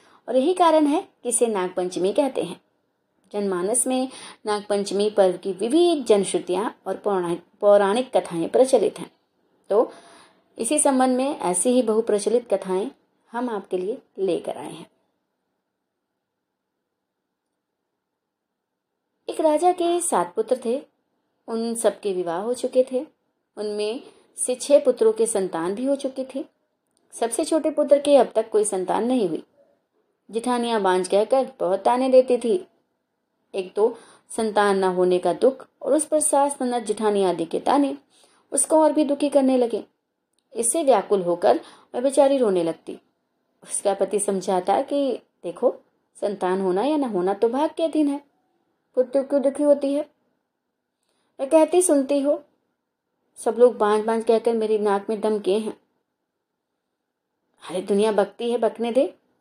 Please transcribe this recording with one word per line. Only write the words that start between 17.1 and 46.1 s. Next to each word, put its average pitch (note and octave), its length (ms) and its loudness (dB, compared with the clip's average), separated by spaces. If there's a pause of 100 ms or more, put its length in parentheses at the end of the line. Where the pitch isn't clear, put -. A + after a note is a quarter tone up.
एक - 120 -8
राजा D#4 320 2
के F4 280 -2
सात F#3 340 -2
पुत्र A#3+ 300 -4
थे, A#3+ 180 -4 (640)
उन A3+ 260 -4
सबके G#3 380 -2
विवाह F3 280 -4
हो A#3 140 -4
चुके B3+ 380 0
थे। C4 140 -4 (500)
उनमें G#3 460 -6 (340)
से - 180 -4
छह C#4+ 240 4
पुत्रों B3 340 2
के A3 140 0
संतान F#3 480 -4
भी B3 100 -8
हो C#4 120 0
चुकी C4 280 -8
थी। C4+ 200 -10 (680)
सबसे A#3 320 -4
छोटे D#4 260 0
पुत्र C#4+ 280 4
के C#4+ 180 6
अब C4+ 180 6
तक A3+ 160 0
कोई G#3+ 140 2
संतान F#3 400 -2
नहीं A#3+ 240 2
हुई। D#3+ 140 -6 (880)
जिठानियाँ A#3 520 -2
बांझ F#3 260 2
कहकर B3 520 0
बहुत F#3 200 0
ताने B3 280 2
देती B3+ 300 4
थी। A3 280 -2 (880)
एक F#3 200 -8
तो A3+ 240 0 (380)
संतान G#3 420 0
न F#3+ 60 0
होने F3+ 340 2
का F3+ 140 0
दुख B3 360 0 (140)
और B3+ 120 0
उस D#4 100 0
पर D#4 160 0
सास, C#4+ 420 0
ननद, A#3+ 220 -4
जिठानी G#3 400 0
आदि E3+ 200 0
के - 160 -6
ताने C#4 380 0 (540)
उसको - 300 2
और D4+ 100 4
भी D4+ 120 2
दुखी C#4+ 240 0
करने C4+ 280 4
लगे। A#3 280 0 (680)
इससे A#3 280 -2
व्याकुल G#3 400 2
होकर F3 380 2 (340)
वह A#3+ 60 -6
बेचारी C#4 380 2
रोने G3 240 2
लगती। - 360 -8 (640)
उसका - 320 -4
पति G3 240 -2
समझाता G3 640 0
कि C#4 400 -4 (200)
"देखो, - 320 -2 (460)